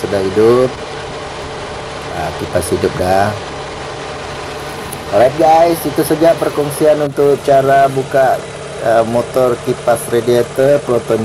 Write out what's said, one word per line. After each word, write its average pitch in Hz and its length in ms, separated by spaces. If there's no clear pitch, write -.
sudah 101 160
hidup. 107 480
Ah, 80 240
kipas - 320
hidup 90 240
dah. 95 320
Alright 131 240
guys, 165 480
itu 147 160
saja 160 320
perkongsian 151 640
untuk 143 480
cara 139 400
buka, 135 560
ah, 113 240
motor 120 560
kipas 120 480
radiator 123 720
Proton 117 420